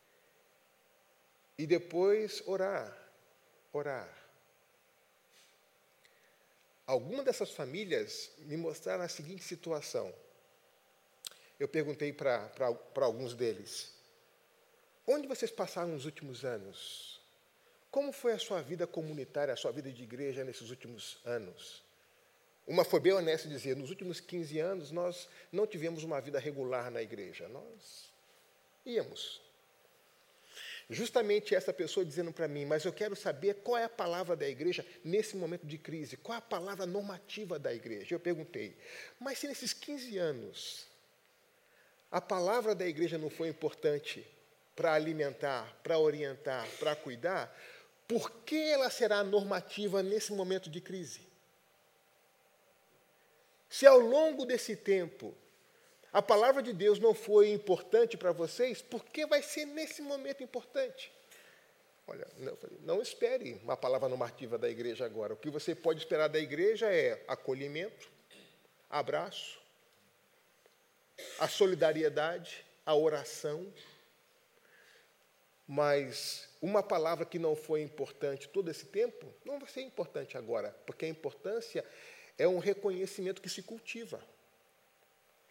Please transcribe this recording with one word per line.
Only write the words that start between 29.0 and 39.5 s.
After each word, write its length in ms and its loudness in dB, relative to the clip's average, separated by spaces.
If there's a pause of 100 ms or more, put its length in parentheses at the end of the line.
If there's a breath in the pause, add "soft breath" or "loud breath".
Justamente 640 2
essa 200 2
pessoa 340 0
dizendo 260 -4
pra 140 -4
mim, 180 -4
"Mas 200 0
eu 80 -2
quero 240 -4
saber 400 0
qual 200 0
é 80 2
a 40 -2
palavra 480 -2
da 120 -2
igreja 380 -2 (160 loud breath)
nesse 340 0
momento 300 -6
de 120 -8
crise, 380 -10
qual 200 -8
é 20 -6
a 40 -14
palavra 440 -4
normativa 720 -6
da 160 -2
igreja?" 400 -6
Eu 60 -2
perguntei, 560 -4 (420 loud breath)
"Mas 200 -6
se 100 -6
nesses 240 -6